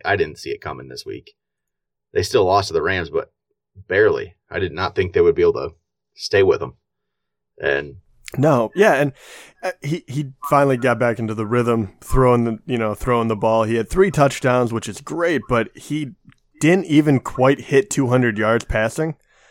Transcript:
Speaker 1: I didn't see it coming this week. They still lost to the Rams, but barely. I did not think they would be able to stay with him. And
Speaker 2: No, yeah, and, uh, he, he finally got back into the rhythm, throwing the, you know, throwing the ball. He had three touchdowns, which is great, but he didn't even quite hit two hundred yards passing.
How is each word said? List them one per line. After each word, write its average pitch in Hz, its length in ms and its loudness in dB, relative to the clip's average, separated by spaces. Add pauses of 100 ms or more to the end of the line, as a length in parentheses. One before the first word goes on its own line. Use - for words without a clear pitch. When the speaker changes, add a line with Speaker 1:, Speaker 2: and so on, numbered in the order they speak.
Speaker 1:
I 95 120 -2
didn't 76 220 -4
see 71 120 -12
it 69 100 -10
coming 65 280 -14
this 60 180 -16
week. 53 240 -16 (800)
They 92 100 0
still 101 220 2
lost 98 240 2
to 80 60 -8
the 78 80 0
Rams, 87 260 -2
but - 240 -6 (560)
barely. 90 480 2 (140)
I 85 80 -8
did 90 140 -4
not 90 220 -6
think 90 200 -2
they 87 80 4
would 85 120 4
be 90 60 -2
able - 140 2
to 67 160 -8 (440)
stay - 280 0
with 80 180 2
him. 65 140 -10 (840)
And 71 380 -4 (400)
Speaker 2:
No, 127 380 0
yeah, 180 220 2
and, 139 180 -2 (480)
uh, 180 180 -6
he, 151 260 -6
he 135 260 -8 (180)
finally 139 260 4
got 120 220 0
back 120 200 0
into 110 140 -4
the 107 140 -6
rhythm, 113 560 -2
throwing 123 420 4
the, 113 220 -4
you 127 100 -4
know, 110 180 -2
throwing 117 340 -2
the 110 60 0
ball. 110 280 2
He 113 140 -2
had 110 120 -2
three 190 220 2
touchdowns, 127 640 2
which 113 160 -6
is 98 100 -14
great, 160 480 -2
but 117 260 -2
he 147 360 -8 (500)
didn't 180 240 4
even 147 340 4
quite 127 440 0
hit 135 260 2
two 135 200 0
hundred 120 280 2
yards 110 300 0
passing. 120 500 -2 (340)